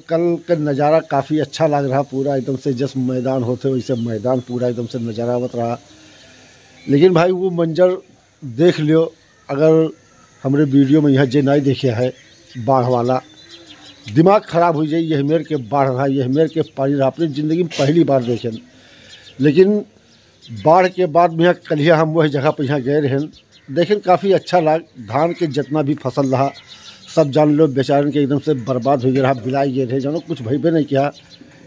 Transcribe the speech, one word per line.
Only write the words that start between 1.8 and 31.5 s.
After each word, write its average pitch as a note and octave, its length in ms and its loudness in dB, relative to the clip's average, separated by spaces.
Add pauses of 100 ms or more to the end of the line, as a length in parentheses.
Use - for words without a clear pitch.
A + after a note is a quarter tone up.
रहा, C3+ 140 0
पूरा C3+ 320 -4
एकदम C3+ 220 -4
से C#3 160 -4
जैसे C3 280 -4
मैदान B2+ 420 -2
होते B2 260 -4
वैसे C3 280 -2
मैदान A#2 440 -2
पूरा B2 260 -4
एकदम A#2+ 180 -4
से B2 160 -10
नज़ारा A#2 320 -4
आवत B2 220 -4
रहा। A#2+ 220 -4 (1080)
लेकिन D#3 280 4
भाई F3 180 4
वो F#3 200 -2
मंजर E3+ 460 0 (460)
देख D3 360 0
लियो, D#3 320 2 (380)
अगर D#3+ 400 2 (540)
हमरे C#3 220 0
वीडियो C#3 360 4
में D3 100 4
यहाँ C3+ 160 4
जे C3+ 140 0
नहीं C#3 220 2
देखे C3+ 280 0
है B2+ 220 -2 (440)
बाढ़ B2 280 0
वाला, B2+ 360 0 (880)
दिमाग E3+ 360 4
ख़राब E3+ 320 0
हो D3+ 100 -2
जाए। D#3 160 -2
यह D#3 220 -2
मेर D#3 200 0
के D3+ 140 -6
बाढ़ C3+ 300 -2
रहा, C3 200 -2
यह C3+ 220 -2
मेर D3+ 200 2
के D#3+ 120 -2 (120)
पानी C#3 200 -2
रहा, C#3 140 2
अपनी D#3+ 220 -2
ज़िंदगी D3+ 340 -2
में E3 80 -6
पहली D#3 320 2
बार C#3 200 2
देखे। A#2 260 -4 (880)
लेकिन F#3+ 440 4 (640)
बाढ़ D3+ 420 2
के F3+ 180 -2
बाद E3 260 2
में E3 100 0
यहाँ F3 120 4 (120)
कलिया D#3 300 2
हम D#3 140 2
वही D#3 180 2
जगह C3+ 220 0
पर D3+ 120 -6
यहाँ C#3 180 -2
गए C#3 200 0
रहें, C#3 260 -2 (420)
देखें F3 320 0
काफ़ी F#3+ 320 2
अच्छा F3+ 260 0
लग। D#3+ 260 0 (220)
धान D3 260 0
के F3 160 -2
जितना C#3 320 -2
भी C#3+ 140 -2
फसल C#3 320 -4
रहा C3 240 0 (640)
सब D3+ 160 2
जान D3+ 200 4
लो D3+ 180 4
बेचारन C#3 420 0
के C#3 80 -2
एकदम C#3 200 0
से D3+ 160 -2
बर्बाद B2 500 -2
हो C3 60 2
गया C3 120 0
रहा, C3 120 2
बिलाई C3 360 -4
गए C3 140 -2
रहे, B2 140 -4
जानो C#3+ 220 -4
कुछ D#3 200 -10
भइबे C3 300 -2
नहीं D#3 140 2
किया। C#3 260 0 (560)